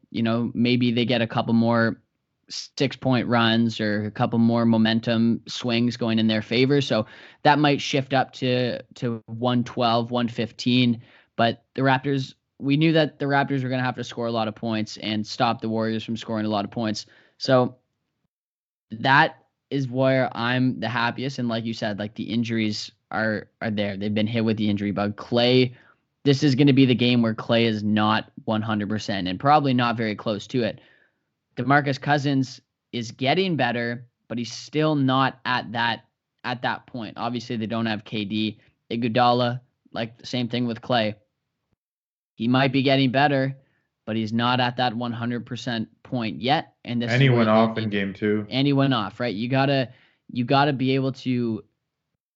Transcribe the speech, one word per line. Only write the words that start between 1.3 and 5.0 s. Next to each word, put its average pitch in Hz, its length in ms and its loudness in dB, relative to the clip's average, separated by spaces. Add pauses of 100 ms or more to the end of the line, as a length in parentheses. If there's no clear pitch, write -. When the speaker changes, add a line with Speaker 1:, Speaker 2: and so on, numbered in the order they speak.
Speaker 1:
more 113 440 2 (500)
six-point - 800 -2
runs 113 520 2
or 107 260 -2
a 104 60 -6
couple 117 260 -2
more 117 280 4
momentum 113 840 2